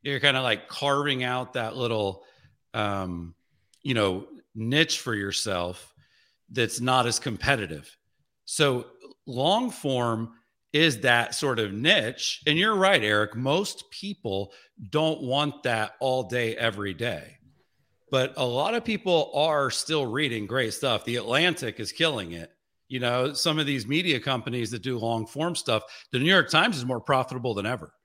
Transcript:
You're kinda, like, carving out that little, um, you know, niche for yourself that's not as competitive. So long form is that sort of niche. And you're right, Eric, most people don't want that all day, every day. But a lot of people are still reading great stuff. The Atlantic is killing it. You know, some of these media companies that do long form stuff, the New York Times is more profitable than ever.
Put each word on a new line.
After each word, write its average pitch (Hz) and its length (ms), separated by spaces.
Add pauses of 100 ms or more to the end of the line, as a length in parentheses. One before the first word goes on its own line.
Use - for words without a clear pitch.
You're 139 180
kinda, 135 200
like, 113 280
carving 143 560
out 127 300
that 113 220
little, 107 460 (520)
um, 95 600 (480)
you 131 120
know, 98 340 (260)
niche 139 460
for 117 140
yourself 98 800 (560)
that's 117 300
not 127 260
as 117 120
competitive. 101 800 (500)
So 127 400 (400)
long 175 440
form 120 640 (400)
is 147 280
that 120 340
sort 131 240
of 104 140
niche. 123 720
And 156 120
you're 214 160
right, 190 280
Eric, 107 340
most 143 540
people 101 600 (360)
don't 156 340
want 139 420
that 110 360
all 131 240
day, 113 320
every 101 380
day. 92 420 (760)
But 131 260
a 143 80
lot 139 300
of 233 100
people 180 500
are 143 360
still 156 360
reading 117 400
great 117 280
stuff. 120 300
The 120 120
Atlantic 123 640
is 107 140
killing 120 400
it. 82 180 (380)
You 131 100
know, 127 360
some 156 260
of 147 60
these 131 200
media 151 320
companies 120 540
that 110 100
do 123 160
long 117 280
form 160 280
stuff, 110 300 (260)
the 127 80
New 135 60
York 175 260
Times 180 260
is 123 80
more 123 160
profitable 127 540
than 98 120
ever. 107 260 (120)